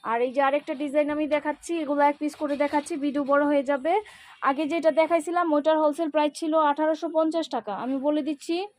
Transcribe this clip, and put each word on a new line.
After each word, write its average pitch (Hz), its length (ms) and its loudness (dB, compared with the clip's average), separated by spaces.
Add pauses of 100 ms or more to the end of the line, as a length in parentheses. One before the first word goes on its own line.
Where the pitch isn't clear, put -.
(120)
আর 233 140 0
এই 262 100 -4
যে 277 120 2
আরেকটা 285 260 -2 (100)
ডিজাইন 294 320 0
আমি 302 100 0 (100)
দেখাচ্ছি, 294 360 -4 (120)
এগুলো 285 260 0
এক 285 120 -2
পিস 294 200 -4
করে 294 220 -2
দেখাচ্ছি, 294 300 -2 (120)
ভিডিও 285 260 -2
বড় 285 200 4
হয়ে 285 200 2
যাবে। 285 220 0 (560)
আগে 277 140 0 (100)
যেটা 320 180 2 (100)
দেখাইছিলাম 339 440 0 (120)
ওটার 311 240 2
হোলসেল 302 320 0
প্রাইস 302 280 2
ছিল 311 120 -2 (180)
আঠারোশো 311 360 0 (100)
পঞ্চাশ 320 280 0 (100)
টাকা, 220 180 -4 (100)
আমি 262 120 -2 (120)
বলে 302 220 2
দিচ্ছি 330 280 -4 (220)